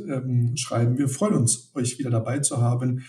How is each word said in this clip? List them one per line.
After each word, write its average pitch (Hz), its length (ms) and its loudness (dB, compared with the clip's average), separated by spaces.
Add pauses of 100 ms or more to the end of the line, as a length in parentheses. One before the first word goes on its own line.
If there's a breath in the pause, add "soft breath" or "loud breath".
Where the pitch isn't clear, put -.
ähm, 123 500 0
schreiben. 120 400 0
Wir 139 100 2
freuen 202 260 0
uns, - 400 0
euch 123 240 -2
wieder 123 120 -2
dabei 117 300 0
zu 135 200 -2
haben, 123 480 0